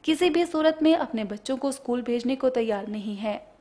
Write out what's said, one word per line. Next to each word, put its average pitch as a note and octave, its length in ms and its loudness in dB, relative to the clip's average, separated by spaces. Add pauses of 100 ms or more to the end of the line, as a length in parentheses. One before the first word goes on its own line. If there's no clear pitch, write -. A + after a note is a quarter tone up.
किसी D#4+ 260 2
भी E4+ 160 2
सूरत D#4 360 2
में D#4+ 140 6
अपने A#3 280 -2
बच्चों G#3 320 -6
को C4+ 160 -2
स्कूल B3 300 -4
भेजने A#3+ 340 -2
को C4 120 0
तैयार A3 400 0
नहीं G#3 280 -6
है। G#3 440 -6